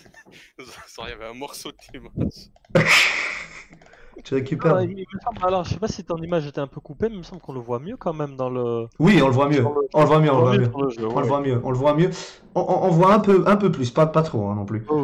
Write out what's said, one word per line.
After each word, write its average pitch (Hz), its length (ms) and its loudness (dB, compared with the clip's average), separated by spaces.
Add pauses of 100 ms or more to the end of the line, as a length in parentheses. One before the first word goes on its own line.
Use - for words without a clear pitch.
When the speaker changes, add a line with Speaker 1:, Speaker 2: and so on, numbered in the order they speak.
(260)
Speaker 1:
<laughs> - 600 -20
ça, - 180 -18
il 120 40 -12
y - 20 -14
avait 110 160 -14
un 117 80 -14
morceau 143 360 -14
de - 60 -20 (160)
l'image. - 560 -8 (240)
Speaker 2:
<laughs> 165 140 2 (1400)
Tu - 100 -8
récupères. 151 440 0
Speaker 3:
Ah, 113 60 0
il 117 140 -6
me - 60 -12 (200)
semble, 220 220 -6
alors, 185 180 0
je 156 60 -10
sais 170 100 -6
pas 214 80 -6
si 202 160 -10
ton 170 140 -6
image 165 300 -4
était 143 120 -10
un 139 80 -4
peu 147 140 -16
coupée, 151 260 -6
mais 226 80 -6
il - 40 -12
me 165 40 -14
semble 180 160 -18
qu'on - 140 -18
le 131 60 -8
voit 120 200 -6
mieux 190 180 -12
quand 175 160 -6
même 147 220 -8
dans 127 140 -4
le 120 380 -4 (100)
Speaker 2:
Oui, 170 240 6
on 135 60 4
le 135 60 2
voit 139 140 2
mieux. 147 140 2
Speaker 3:
sur 123 140 2
le 143 180 0
Speaker 2:
On 151 80 4
le 151 60 6
voit 151 120 6
mieux, 151 120 4
on 131 80 4
le 123 40 6
voit 123 140 4
mieux. 123 140 2
Speaker 3:
sur 139 100 -6
le 139 80 0
jeu, 117 160 -6
Speaker 2:
On 110 40 -2
le 117 120 -4
Speaker 3:
ouais. - 60 -2
Speaker 2:
voit 143 140 0
mieux, 127 220 -2
on 131 80 -6
le 127 60 -2
voit 143 160 2
mieux. 165 160 2 (460)
On, 180 60 2
on, 175 240 0
on 190 40 4
voit 180 240 6
un 214 60 6
peu, 196 260 6
un 196 120 6
peu 202 140 2
plus, 127 200 -4
pas, 156 160 4
pas 156 160 0
trop, 113 260 -4
hein, 104 60 -4
non 104 100 -4
plus. 107 240 -6
Speaker 3:
Oui, 151 140 0